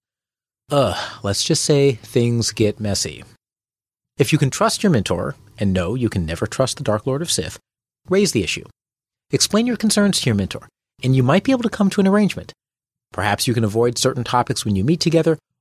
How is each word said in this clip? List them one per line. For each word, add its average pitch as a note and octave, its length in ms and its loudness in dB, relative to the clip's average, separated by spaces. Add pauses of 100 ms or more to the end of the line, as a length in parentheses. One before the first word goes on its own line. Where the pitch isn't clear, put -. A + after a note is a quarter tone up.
(680)
ugh, B2+ 540 -2
let's G2+ 200 -2
just - 220 -2
say C#3 280 4
things A#2+ 580 -2
get G#2 280 0
messy. G2 440 -6 (960)
If - 120 2
you D#3+ 60 2
can C3+ 140 0
trust - 320 -2
your G3+ 80 2
mentor, F2+ 440 -2 (220)
and G2 160 0
no, F#2 220 0
you A#2+ 140 -2
can F2 180 -4
never E2 180 -6
trust - 320 -4
the C#3+ 60 -10
Dark G#2 240 -2
Lord C3+ 160 -4
of E3+ 80 -6
Sith, - 260 -4 (500)
raise F#3+ 260 2
the G#2 100 2
issue. - 220 -6 (640)
Explain - 340 2
your A#3+ 120 -2
concerns G3+ 440 2
to - 80 0
your A2 60 2
mentor, - 320 -4 (360)
and C3 120 4
you C3 80 4
might D3 200 4
be C4+ 80 0
able A#3+ 120 2
to A3+ 60 0
come G3+ 220 2
to - 100 0
an F#3+ 60 4
arrangement. G3+ 460 0 (600)
Perhaps G2+ 340 0
you B2 60 0
can A2+ 100 2
avoid A2 340 0
certain B2+ 260 0
topics A#2+ 420 -2
when G#2 100 0
you F#2+ 80 0
meet D#3+ 160 2
together, D#3+ 380 2 (240)